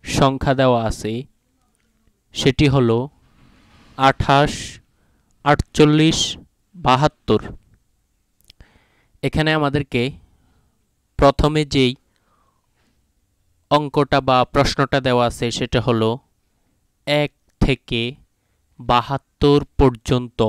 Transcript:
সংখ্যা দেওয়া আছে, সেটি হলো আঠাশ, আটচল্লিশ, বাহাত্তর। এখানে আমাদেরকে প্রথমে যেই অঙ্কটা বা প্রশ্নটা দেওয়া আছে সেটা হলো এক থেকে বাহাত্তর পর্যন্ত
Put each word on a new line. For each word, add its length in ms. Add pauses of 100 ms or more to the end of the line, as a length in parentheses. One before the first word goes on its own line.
সংখ্যা 580
দেওয়া 180 (100)
আছে, 240 (1200)
সেটি 320
হলো 300 (1000)
আঠাশ, 540 (920)
আটচল্লিশ, 760 (560)
বাহাত্তর। 640 (1800)
এখানে 260 (100)
আমাদেরকে 420 (1200)
প্রথমে 460
যেই 260 (1800)
অঙ্কটা 500
বা 160 (160)
প্রশ্নটা 540
দেওয়া 240
আছে 160 (100)
সেটা 300
হলো 220 (1000)
এক 240 (300)
থেকে 400 (800)
বাহাত্তর 800 (200)
পর্যন্ত 680